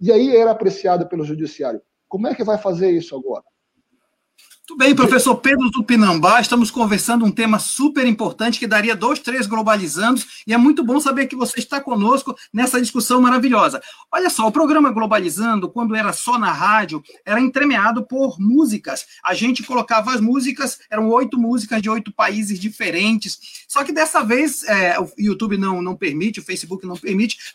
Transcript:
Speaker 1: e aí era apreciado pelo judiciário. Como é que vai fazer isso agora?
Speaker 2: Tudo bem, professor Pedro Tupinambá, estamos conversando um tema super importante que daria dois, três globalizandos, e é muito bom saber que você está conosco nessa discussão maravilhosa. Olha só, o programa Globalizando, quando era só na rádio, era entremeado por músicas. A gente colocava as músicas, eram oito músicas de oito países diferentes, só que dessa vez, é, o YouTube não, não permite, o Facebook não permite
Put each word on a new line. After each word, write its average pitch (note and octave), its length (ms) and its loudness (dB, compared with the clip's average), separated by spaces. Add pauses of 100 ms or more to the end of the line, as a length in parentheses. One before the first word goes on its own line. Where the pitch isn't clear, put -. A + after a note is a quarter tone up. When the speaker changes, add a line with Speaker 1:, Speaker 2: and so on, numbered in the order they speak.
Speaker 1:
e F#3 100 4
aí B3 240 4
era A3+ 140 6
apreciado F#3+ 580 0
pelo E3 160 -6
judiciário. D3 580 -6 (260)
Como G3 200 -4
é - 60 -2
que B3+ 100 -4
vai G#3 140 0
fazer F#3+ 340 0
isso E3 240 -2
agora? B2+ 280 -8 (1200)
Speaker 2:
Tudo D4+ 100 -14
bem, C4+ 160 4
professor C4 440 4
Pedro C4+ 340 0
Tupinambá, G#3+ 680 4
estamos A#3 300 2
conversando A3+ 560 0
um G3+ 60 4
tema A3 260 0
super C#4+ 480 0
importante A#3 540 -2
que A#3+ 80 -6
daria G#3+ 280 0
dois, A#3 220 0
três A#3+ 300 -4
globalizandos, G#3+ 960 -2
e A3 80 -2
é A#3+ 40 4
muito D4 260 4
bom B3 160 0
saber C4+ 260 0
que C4 100 -10
você B3 240 -4
está C#4 220 -6
conosco C4 540 0 (180)
nessa B3 260 0
discussão B3 400 0
maravilhosa. A#3+ 600 2 (320)
Olha F4+ 160 0
só, A3 160 -2
o G#3+ 60 0
programa D4 400 2
Globalizando, G#3 800 -2
quando A3+ 240 -4
era G#3 180 -2
só A#3 240 -2
na G3+ 140 0
rádio, E3+ 500 0 (240)
era G#3+ 160 0
entremeado B3 640 0
por B3+ 340 -2
músicas. G#3+ 680 2 (180)
A F#3 80 0
gente A#3 300 0
colocava A#3 500 0
as A3+ 80 0
músicas, B3+ 560 -2 (140)
eram A3 180 -2
oito B3 260 2
músicas A3+ 460 -2
de G#3 80 -4
oito A3 240 -4
países G3+ 460 -2
diferentes, G#3 1080 -4
só C#4 160 -2
que D4+ 80 -6
dessa D#4 320 0
vez, B3+ 420 0
é, F#3+ 340 0
o F3+ 180 -6
YouTube G#3 400 -2
não, F#3+ 240 -2
não F3+ 140 -6
permite, F3+ 460 -4
o - 40 -20
Facebook F#3 400 -10
não F3+ 100 -10
permite G#3 440 -2 (160)